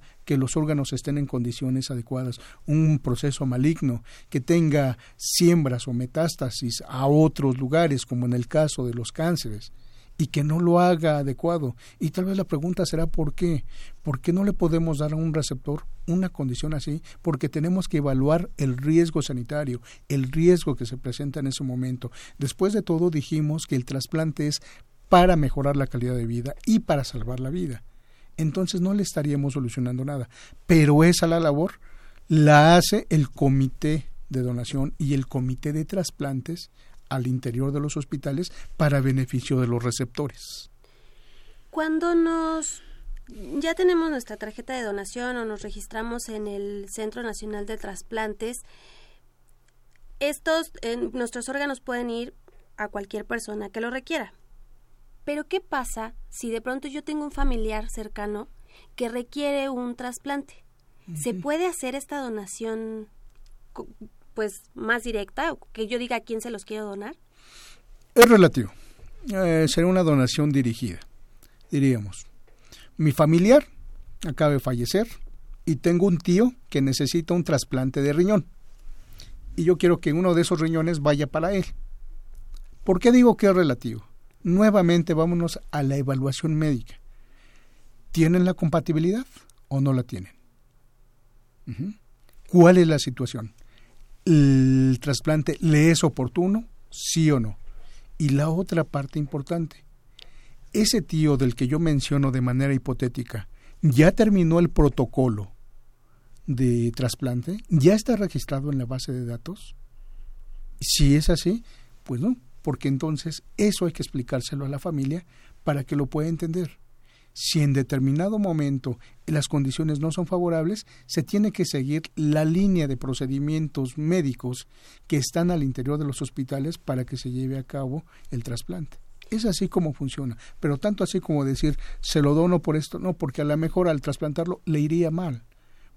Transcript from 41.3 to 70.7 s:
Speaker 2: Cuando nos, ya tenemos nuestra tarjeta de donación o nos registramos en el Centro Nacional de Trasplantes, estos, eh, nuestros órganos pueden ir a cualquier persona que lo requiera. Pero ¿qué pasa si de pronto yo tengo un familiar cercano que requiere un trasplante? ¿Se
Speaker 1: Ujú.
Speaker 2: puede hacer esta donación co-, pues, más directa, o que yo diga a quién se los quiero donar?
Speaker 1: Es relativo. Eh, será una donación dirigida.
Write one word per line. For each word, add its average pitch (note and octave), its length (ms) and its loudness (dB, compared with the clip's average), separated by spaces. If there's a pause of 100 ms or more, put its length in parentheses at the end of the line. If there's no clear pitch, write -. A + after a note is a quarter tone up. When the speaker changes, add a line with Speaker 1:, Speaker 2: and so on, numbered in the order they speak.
Speaker 2:
Cuando D#4+ 460 0
nos, E4 680 0 (760)
ya E4 160 -2
tenemos F4 340 4
nuestra A#3+ 280 -6
tarjeta A#3 380 -10
de B3 80 -6
donación A3 520 -6
o A#3+ 100 -6
nos G#3+ 160 -8
registramos A3+ 680 -8
en G#3+ 180 -8
el G3+ 420 -8
Centro G#3+ 340 -8
Nacional G#3+ 420 -8
de G#3+ 120 -8
Trasplantes, A3 840 -8 (1600)
estos, D#4+ 520 -2 (100)
eh, A#3 160 -6 (160)
nuestros A#3+ 360 -8
órganos C#4 320 -6
pueden A#3+ 280 -6
ir A#3 240 -8 (440)
a G#3 100 -6
cualquier G#3 380 -10
persona G#3+ 440 -8
que A3 120 -10
lo A#3+ 100 -6
requiera. C4 420 -8 (880)
Pero D4 240 -6
¿qué F#4+ 140 -4
pasa A#3 540 -8 (140)
si - 200 -10
de A3+ 120 -6
pronto C4 260 -8
yo D4 160 -10
tengo D4+ 200 -6
un D4 80 -8
familiar A3 600 0
cercano G#3 560 -8 (480)
que A#3+ 120 -4
requiere C#4 640 -4
un B3 260 -6
trasplante? C#4 680 -10 (520)
¿Se D3+ 140 -6
Speaker 1:
Ujú. F#3 120 -4
Speaker 2:
puede D#4 260 -2
hacer C4+ 260 -6
esta C#4 260 -8
donación A3 880 -8 (640)
co-, - 160 -14 (460)
pues, G#3 300 -6 (100)
más A3+ 300 -4
directa, A#3+ 480 -4
o - 80 -10 (140)
que A3 140 -6
yo A#3+ 120 -4
diga A#3+ 160 -4
a A3+ 60 -4
quién A3 200 -6
se A#3+ 80 -10
los G#3+ 160 -12
quiero G#3+ 200 -10
donar? G3+ 300 -10 (1000)
Speaker 1:
Es A#3 120 10
relativo. E3+ 440 6 (600)
Eh, E3 360 2
será E3+ 180 2
una F#3 160 4
donación D3 480 4
dirigida. A#2 500 0 (720)